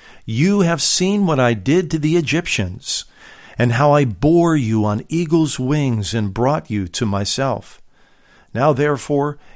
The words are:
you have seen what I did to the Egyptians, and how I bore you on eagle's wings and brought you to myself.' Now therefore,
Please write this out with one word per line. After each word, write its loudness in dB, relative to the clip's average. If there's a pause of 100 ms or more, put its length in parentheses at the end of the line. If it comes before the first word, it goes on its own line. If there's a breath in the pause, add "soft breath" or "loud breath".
(260 loud breath)
you 2
have 0
seen 0
what 2
I 2
did 0
to -2
the 0
Egyptians, -4 (520 loud breath)
and 2
how 4
I 4
bore 2
you 0
on -2
eagle's 0
wings -2
and -2
brought -2
you -4
to -4
myself.' -4 (760 soft breath)
Now 2
therefore, -2 (180 soft breath)